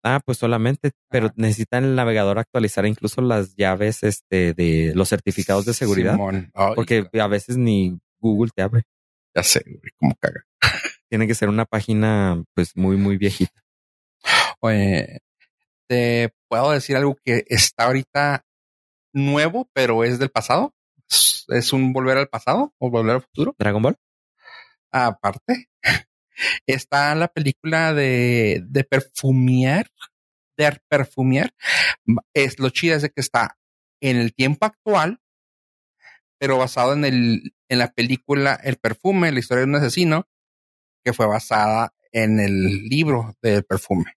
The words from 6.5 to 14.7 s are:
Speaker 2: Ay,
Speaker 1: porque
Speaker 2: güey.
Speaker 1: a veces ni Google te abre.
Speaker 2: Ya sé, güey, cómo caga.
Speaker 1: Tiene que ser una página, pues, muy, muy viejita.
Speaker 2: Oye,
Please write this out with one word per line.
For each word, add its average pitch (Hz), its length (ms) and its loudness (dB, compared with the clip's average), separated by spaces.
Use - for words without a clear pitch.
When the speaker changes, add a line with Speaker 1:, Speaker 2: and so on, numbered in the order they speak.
Speaker 2:
Ay, 98 220 0
Speaker 1:
porque 113 260 0
Speaker 2:
güey. 110 200 -4
Speaker 1:
a 104 60 0
veces 104 300 -2
ni 98 420 0
Google 110 340 0
te 95 60 -4
abre. 113 220 0
Speaker 2:
Ya 85 80 2
sé, - 220 0
güey, - 320 -20
cómo 67 220 0
caga. - 260 -6
Speaker 1:
Tiene 110 180 0
que 113 80 0
ser 104 140 0
una 110 160 0
página, 107 760 0
pues, 87 240 -2
muy, 95 180 2
muy 98 220 2
viejita. 95 460 -2
Speaker 2:
Oye, 98 580 0